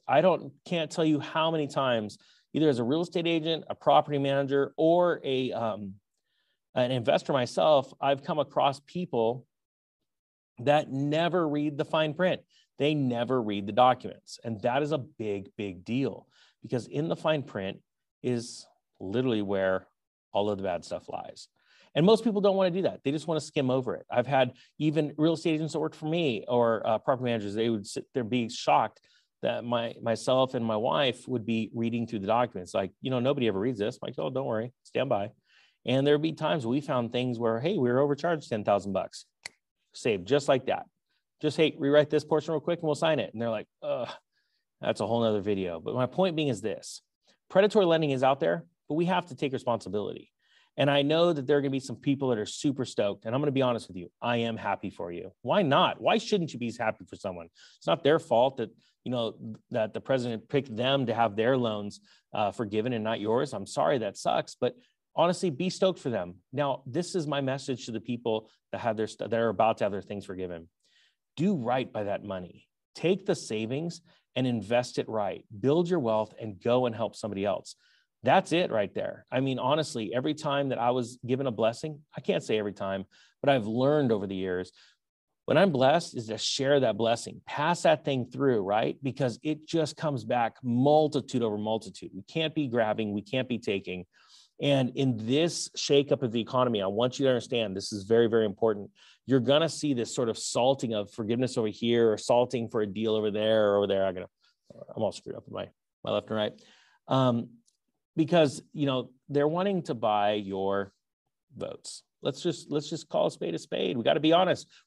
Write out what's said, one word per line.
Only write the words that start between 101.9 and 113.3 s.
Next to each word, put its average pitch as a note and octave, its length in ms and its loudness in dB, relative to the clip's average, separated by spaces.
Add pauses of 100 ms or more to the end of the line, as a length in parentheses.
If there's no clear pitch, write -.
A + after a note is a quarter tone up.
or G2+ 60 0
salting A#2+ 500 2
for A#2 120 -2
a G#2+ 60 0
deal G#2+ 280 -2
over G#2+ 160 0
there, G#2+ 400 4
or G2+ 60 4
over G2+ 100 4
there. G2 180 2
I'm F#2+ 100 0
gonna, F2+ 120 -10 (720)
I'm A2 80 -4
all F#2+ 80 -2
screwed - 240 -12
up - 80 -16
with - 100 -18
my, F#2+ 140 -8 (340)
my A2 80 -6
left G#2 200 -2
and A2 60 -2
right. G#2+ 160 -2 (540)
Um, B2+ 440 0 (640)
because, D#3+ 440 2 (120)
you D3+ 140 -4
know, B2+ 240 -2 (180)
they're C#3+ 180 2
wanting F3+ 380 0
to C#3 100 -4
buy G#2+ 380 2
your G2 600 -2 (640)
votes. - 460 -12 (180)
Let's C#3+ 220 -4
just, - 260 -6
let's D3+ 220 -4
just - 180 -10
call - 200 2
a - 20 0